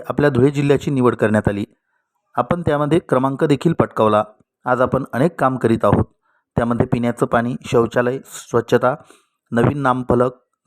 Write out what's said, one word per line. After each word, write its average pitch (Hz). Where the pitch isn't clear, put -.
आपल्या 147
धुळे 131
जिल्ह्याची 143
निवड 123
करण्यात 107
आली. 104
आपण 170
त्यामध्ये 147
क्रमांक 135
देखील 135
पटकावला. 107
आज 123
आपण 131
अनेक 147
काम 131
करीत 113
आहोत, 104
त्यामध्ये 117
पिण्याचं 120
पाणी, 120
शौचालय, 123
स्वच्छता, 123
नवीन 123
नामफलक, 127